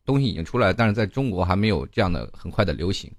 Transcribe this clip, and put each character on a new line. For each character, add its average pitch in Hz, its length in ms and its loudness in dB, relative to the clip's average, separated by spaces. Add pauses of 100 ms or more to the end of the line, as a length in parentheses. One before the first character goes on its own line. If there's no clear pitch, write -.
东 139 160 2
西 135 60 2
已 92 80 -2
经 82 100 -4
出 - 140 -4
来， 101 140 4
但 117 160 2
是 104 40 4
在 110 140 0
中 131 240 -2
国 90 140 0
还 90 100 2
没 104 140 2
有 82 180 0
这 - 160 0
样 90 100 2
的 60 240 -4
很 87 140 -12
快 107 140 2
的 87 80 0
流 87 180 -2
行 - 280 -6